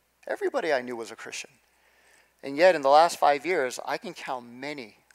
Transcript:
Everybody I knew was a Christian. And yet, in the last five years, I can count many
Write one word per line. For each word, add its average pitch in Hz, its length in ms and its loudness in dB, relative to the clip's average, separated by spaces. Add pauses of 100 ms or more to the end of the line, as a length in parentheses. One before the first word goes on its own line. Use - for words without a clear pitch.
(280)
Everybody 247 460 -4
I 127 80 0
knew 123 140 -10
was 113 160 -10
a 113 40 -16
Christian. - 360 -14 (920)
And 139 160 -10
yet, 175 160 8
in 156 80 -4
the 135 80 2
last 160 280 6
five 143 280 2
years, 147 400 -2
I 139 120 -6
can 175 160 -14
count 127 320 -10
many 123 520 -14 (180)